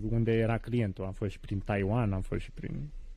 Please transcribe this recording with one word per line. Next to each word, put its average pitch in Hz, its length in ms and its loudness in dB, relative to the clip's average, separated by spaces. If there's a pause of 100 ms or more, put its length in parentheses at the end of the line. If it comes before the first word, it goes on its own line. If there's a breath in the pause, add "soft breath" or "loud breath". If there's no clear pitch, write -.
(100)
unde 113 280 4
era 113 200 4
clientul. 110 460 0
Am 95 80 -4
fost 98 180 -2
și - 100 -10
prin - 180 -4
Taiwan, 101 540 2
am 92 80 0
fost 92 220 -2
și - 80 -10
prin, - 400 -6 (260)